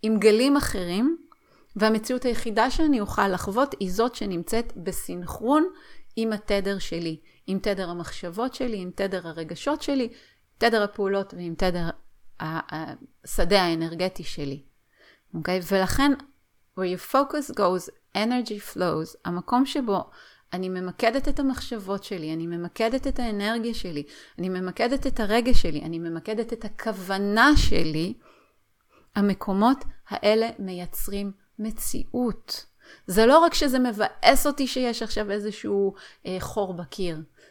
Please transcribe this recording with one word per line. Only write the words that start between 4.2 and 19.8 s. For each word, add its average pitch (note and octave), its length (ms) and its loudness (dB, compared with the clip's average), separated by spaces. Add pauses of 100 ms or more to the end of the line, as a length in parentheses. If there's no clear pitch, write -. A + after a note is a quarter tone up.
בסינכרון F#3 880 -2 (500)
עם A3+ 180 -2
התדר G3+ 460 -2
שלי, E3 400 -6 (280)
עם F#3+ 120 -2
תדר F#3+ 300 -4
המחשבות F3 640 -8
שלי, A#3+ 240 -6
עם F3+ 180 -8
תדר F#3 320 -4
הרגשות E3 540 -6
שלי, C4 280 -2 (480)
תדר A3+ 260 2
הפעולות G3 500 -4
ועם F3 240 -8
תדר F3 320 0 (500)
ה-, D#3+ 540 -8 (300)
השדה G3 380 4
האנרגטי E3+ 640 -2
שלי. C#3+ 400 -8 (720)
אוקיי? F3 260 -2 (120)
ולכן, G3 400 4 (680)
where - 20 -2
your F3+ 320 -6
focus C#4 420 0
goes, F#3 340 0 (280)
energy A3 580 -4
flows, E3 500 -2
המקום F3+ 400 0
שבו A#3 440 -2 (440)